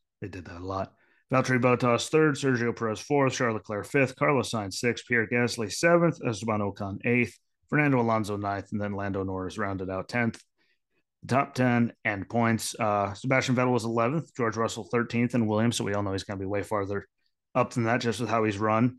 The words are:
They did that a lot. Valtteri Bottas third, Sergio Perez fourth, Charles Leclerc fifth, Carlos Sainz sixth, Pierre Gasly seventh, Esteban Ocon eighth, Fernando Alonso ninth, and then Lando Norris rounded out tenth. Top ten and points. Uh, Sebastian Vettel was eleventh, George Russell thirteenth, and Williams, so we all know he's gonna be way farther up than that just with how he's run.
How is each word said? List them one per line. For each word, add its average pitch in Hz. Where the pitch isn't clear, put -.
They 101
did 90
that 87
a 90
lot. 95
Valtteri 127
Bottas 120
third, 156
Sergio 120
Perez 110
fourth, 139
Charles 120
Leclerc 104
fifth, 135
Carlos 143
Sainz 101
sixth, 117
Pierre 117
Gasly 117
seventh, 170
Esteban 110
Ocon 98
eighth, 120
Fernando 147
Alonso 110
ninth, 101
and 104
then 101
Lando 98
Norris 92
rounded 98
out 95
tenth. 120
Top 139
ten 120
and 101
points. 113
Uh, 104
Sebastian 131
Vettel 127
was 113
eleventh, 120
George 110
Russell 110
thirteenth, 117
and 117
Williams, 110
so 117
we 101
all 101
know 98
he's 95
gonna 98
be 95
way 101
farther 101
up 123
than 120
that 117
just 117
with 110
how 113
he's 107
run. 110